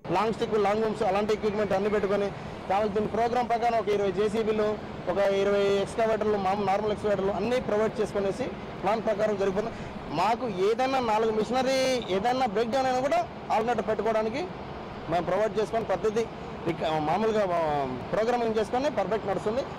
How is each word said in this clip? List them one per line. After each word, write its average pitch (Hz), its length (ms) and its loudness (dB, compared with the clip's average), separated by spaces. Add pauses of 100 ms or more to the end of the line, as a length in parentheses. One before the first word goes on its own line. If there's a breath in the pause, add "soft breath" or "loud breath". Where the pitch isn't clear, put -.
(100)
లాంగ్ 196 240 2
స్టిక్, 220 200 -4
లాంగ్ 208 280 2
బూమ్స్, 220 200 0
అలాంటి 208 300 2
ఎక్విప్‌మెంట్ 208 400 0
అన్నీ 196 160 2
పెట్టుకొని, 202 420 0 (380 loud breath)
కావాల్సిన 208 380 0
ప్రోగ్రామ్ 233 420 0
ప్రకారం 233 300 2
ఒక 202 100 -2
ఇరవై 202 240 2
జేసీబీలు, 214 680 2 (320)
ఒక 175 80 0
ఇరవై 202 640 4
ఎక్స్కవేటర్లు, 214 540 2
మామూలు 196 300 0
నార్మల్ 208 260 2
ఎక్స్కవేటర్లు 202 400 0
అన్నీ 233 280 0
ప్రొవైడ్ 214 400 0
చేసుకునేసి 196 440 -2 (380)
ప్లాన్ 208 200 0
ప్రకారం 214 340 0
జరిగిపోతుంది. 202 380 -2 (420 loud breath)
మాకు 226 320 0
ఏదైనా 226 520 0
నాలుగు 220 300 2
మిషనరీ 254 760 2 (100)
ఏదైనా 247 320 2
బ్రేక్ 220 240 0
డౌన్ 262 160 2
అయినా 254 140 2
కూడా 311 280 2 (240)
ఆల్టర్నేటివ్ 220 360 0
పెట్టుకోవడానికి 220 580 0 (640)
మేము 170 140 0
ప్రొవైడ్ 196 360 0
చేసుకొని 220 240 0
ప్రతిదీ 208 420 0 (400)
రిక-, 165 180 -2
మామూలుగా, 170 560 0
ఆ, 151 560 0 (160)
ప్రోగ్రామింగ్ 226 460 2
చేసుకొని 247 320 0
పర్ఫెక్ట్ 202 380 -2
నడుస్తుంది. 214 340 -2 (160)